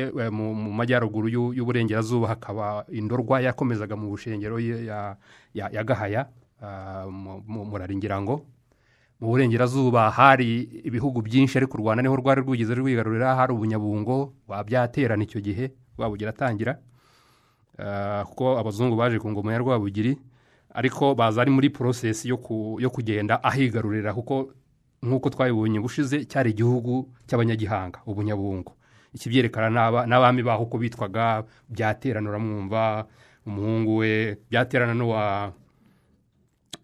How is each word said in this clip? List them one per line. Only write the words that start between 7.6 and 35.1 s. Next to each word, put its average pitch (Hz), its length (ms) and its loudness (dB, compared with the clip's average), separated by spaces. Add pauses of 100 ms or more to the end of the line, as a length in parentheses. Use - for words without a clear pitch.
Murari 98 300 -6
ngira 98 260 -2
ngo. 123 240 -4 (760)
Mu 113 60 -4
burengerazuba 120 840 4
hari 123 500 6 (220)
ibihugu 123 380 -2
byinshi, 131 360 4
ariko 131 200 0
u 110 40 -4
Rwanda 110 220 2
niho 131 120 2
rwari 131 260 2
rwigeze 123 340 0
rwigarurira, 123 600 2
hari 127 180 2
Ubunyabungo, 110 800 -2 (140)
wa 101 160 -6
Byaterana 117 600 0
icyo 101 180 -6
gihe, 104 300 -4 (260)
Rwabugiri 107 320 -4
atangira. 113 480 -2 (1000)
Ah, 101 500 -4
kuko 127 320 0
abazungu 110 360 0
baje 117 240 2
ku 107 120 -6
ngoma 104 220 -4
ya 113 60 0
Rwabugiri, 117 580 0 (560)
ariko 135 420 2
baza 113 260 4
ari 131 100 4
muri 135 180 6
process 120 560 -2
yo 123 120 -2
ku, 110 440 -6
yo 127 80 2
kugenda 110 540 0
ahigarurira, 110 680 0
kuko 131 400 -4 (480)
nk'uko 131 280 0
twabibonye 110 520 2
ubushize, 135 480 -2
cyari 127 240 2
igihugu 123 560 2 (160)
cy'abanyagihanga, 110 800 -2
Ubunyabungo. 101 680 -4 (400)
Ikibyerekana 117 560 2
n'aba-, 117 380 2
n'abami 123 360 6
baho 117 200 0
uko 117 160 -6
bitwaga, 113 640 -2 (260)
Byaterana 110 600 -2
uramwumva, 107 760 -2 (400)
umuhungu 110 520 0
we, 110 400 0 (120)
Byaterana 120 460 2
n'uwa, 104 560 -2 (1300)